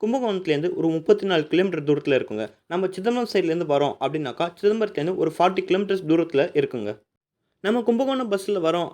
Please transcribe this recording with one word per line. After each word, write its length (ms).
கும்பகோணத்துலேருந்து 720
ஒரு 140
முப்பத்தி 380
நாலு 220
கிலோமீட்டர் 360
தூரத்துல 260
இருக்குங்க. 380
நம்ம 240
சிதம்பரம் 420
சைட்லேருந்து 320
வரோம் 340
அப்படின்னாக்கா, 500
சிதம்பரத்துலேருந்து 540
ஒரு 240
ஃபார்ட்டி 240
கிலோமீட்டர்ஸ் 440
தூரத்துல 560
இருக்குங்க. 360
நம்ம 200
கும்பகோணம் 480
பஸ்ஸில் 300
வரோம் 340